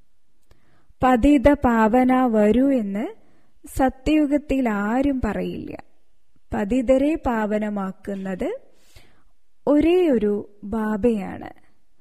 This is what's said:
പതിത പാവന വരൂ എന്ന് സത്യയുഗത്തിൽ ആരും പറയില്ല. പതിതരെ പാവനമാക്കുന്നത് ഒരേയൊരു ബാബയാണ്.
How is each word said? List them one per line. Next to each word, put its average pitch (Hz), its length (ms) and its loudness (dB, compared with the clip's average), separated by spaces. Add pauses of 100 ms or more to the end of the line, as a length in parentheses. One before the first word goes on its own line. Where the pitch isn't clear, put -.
(1040)
പതിത 254 480 4
പാവന 254 760 2
വരൂ 220 440 2
എന്ന് 240 520 -4 (540)
സത്യയുഗത്തിൽ 277 920 0
ആരും 240 560 -2
പറയില്ല. 180 580 -8 (720)
പതിതരെ 262 600 0
പാവനമാക്കുന്നത് 214 1500 -6 (1040)
ഒരേയൊരു 269 840 2 (140)
ബാബയാണ്. 214 880 -4 (500)